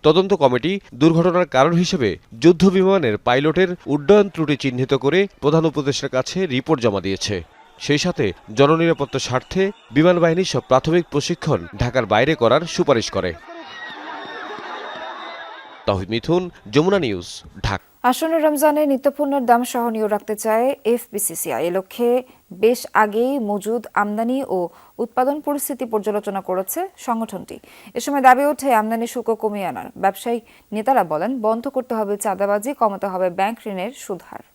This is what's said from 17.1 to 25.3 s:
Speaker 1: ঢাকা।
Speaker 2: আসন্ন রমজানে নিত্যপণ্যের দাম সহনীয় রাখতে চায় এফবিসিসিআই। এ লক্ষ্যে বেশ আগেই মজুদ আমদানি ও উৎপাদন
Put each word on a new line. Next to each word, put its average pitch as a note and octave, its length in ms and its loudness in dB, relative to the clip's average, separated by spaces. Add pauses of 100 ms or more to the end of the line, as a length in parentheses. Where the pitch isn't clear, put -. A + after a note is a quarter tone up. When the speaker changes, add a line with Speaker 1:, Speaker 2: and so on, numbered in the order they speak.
Speaker 1:
ঢাকা। G2+ 300 -4 (100)
Speaker 2:
আসন্ন D#4+ 360 0
রমজানে D4+ 480 2
নিত্যপণ্যের C#4 600 0
দাম A#3+ 180 4
সহনীয় A#3 440 -2
রাখতে G#3+ 280 -2
চায় A3+ 380 0 (100)
এফবিসিসিআই। E3 840 -2
এ F3 40 0
লক্ষ্যে A#3+ 520 0 (300)
বেশ G#3+ 420 0
আগেই A3 440 2
মজুদ G#3+ 560 -4
আমদানি A3+ 540 -2
ও F3+ 200 -2 (300)
উৎপাদন B3+ 420 -2